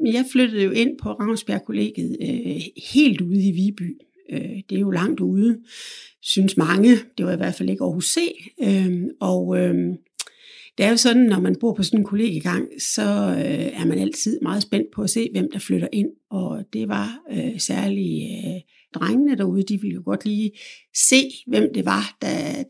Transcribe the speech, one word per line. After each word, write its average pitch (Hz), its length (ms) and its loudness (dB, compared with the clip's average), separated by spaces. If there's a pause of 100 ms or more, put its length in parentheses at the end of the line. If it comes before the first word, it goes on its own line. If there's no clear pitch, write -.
Jeg 233 280 2
flyttede 220 320 2
jo 190 60 2
ind 233 320 0
på 214 100 -6
Ravnsbjerg 214 540 -4
Kollegiet, 214 540 -4
øh, 240 420 -4 (300)
helt 269 280 4
ude 190 280 2
i - 20 4
Viby. 180 500 -2 (300)
Øh, - 100 -6 (300)
det 196 60 -4
er 196 40 0
jo 202 100 0
langt 180 300 0
ude, 202 380 2 (640)
synes 190 340 2
mange. 190 400 6 (220)
Det 175 80 -2
var 185 60 0
i 175 40 -2
hvert 180 180 -4
fald 185 160 -4
ikke 190 140 -2
Aarhus 180 280 -2
C. - 60 0 (440)
Øhm, 190 460 2 (120)
og, 180 380 0
øhm, 175 380 0 (840)
det 196 80 4
er 220 40 6
jo 233 60 4
sådan, 240 260 6
når 202 180 6
man 185 200 2
bor 233 140 0
på 196 80 0
sådan 208 180 2
en 202 60 2
kollegiegang, 196 640 -2 (260)
så, 214 80 0 (360)
øh, - 420 -2
er 165 40 -4
man 170 140 2
altid - 420 -2
meget 196 220 -2
spændt - 320 -2
på 208 80 -4
at 196 80 -2
se, 226 220 0
hvem 190 200 -2
der 202 60 -8
flytter 180 340 -2
ind. 208 160 0 (220)
Og 196 420 -6
det 214 160 -4
var, 214 300 -4 (140)
øh, 202 280 -4
særligt, 196 840 -4
øh, 180 140 -8 (340)
drengene 247 420 2
derude, 196 260 0
de 196 180 -2
ville 196 140 -6
jo 180 100 -10
godt 202 200 -4
lige 208 260 -2 (440)
se, 269 360 4 (160)
hvem 214 280 2
det 185 100 -2
var, 196 380 -2
der, - 480 -4